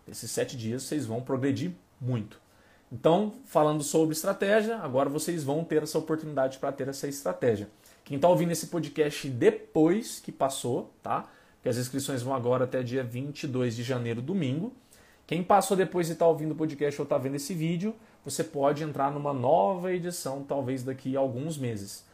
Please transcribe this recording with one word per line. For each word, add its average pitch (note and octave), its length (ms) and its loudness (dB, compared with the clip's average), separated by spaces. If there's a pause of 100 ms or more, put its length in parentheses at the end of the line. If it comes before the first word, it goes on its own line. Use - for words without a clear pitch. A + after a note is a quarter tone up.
Esses A2 240 -12
sete B2 240 -2
dias A#2 280 -4
vocês D3+ 220 -4
vão A2+ 160 -4
progredir C3+ 500 0 (280)
muito. A#2+ 400 -4 (520)
Então, F3 420 4 (120)
falando D3+ 380 4
sobre D#3+ 300 4
estratégia, G3+ 640 2
agora C#3 320 2
vocês D3+ 340 -2
vão C#3+ 200 0
ter D#3 180 2
essa D3+ 160 -2
oportunidade D#3 600 -2
pra C#3 120 -2
ter C3+ 160 -4
essa C#3 200 -6
estratégia. B2+ 600 0 (360)
Quem C#3+ 160 -6
tá E3 100 6
ouvindo E3+ 220 4
esse D#3+ 160 -4
podcast D3+ 600 -2
depois E3 920 2
que - 120 -12
passou, C3+ 680 -2
tá? B2+ 260 -4 (280)
Porque - 120 -6
as A#2 100 0
inscrições C3 440 -4
vão C3 120 -2
agora B2+ 300 2
até B2+ 200 -2
dia B2 200 -2
vinte B2 400 -8
e D#3+ 40 -4
dois B2 280 0
de A#2+ 60 -6
janeiro, A#2+ 400 -2
domingo. D#3+ 500 -2 (540)
Quem F3 180 -2
passou G3 320 4
depois F3 340 2
e E3 60 -2
tá E3 120 6
ouvindo D#3 240 4
o D3+ 40 -2
podcast D3 460 -2
ou C#3+ 60 -4
tá D3 100 2
vendo C3+ 180 -2
esse D3 200 -4
vídeo, E3+ 380 0 (300)
você C#3 200 -4
pode C#3+ 400 0
entrar C#3 280 -2
numa C#3+ 220 -4
nova F3+ 580 2
edição, E3 520 -6
talvez C3+ 400 -4
daqui C3 340 -4
a - 20 2
alguns C3+ 380 -2
meses. A2 560 -8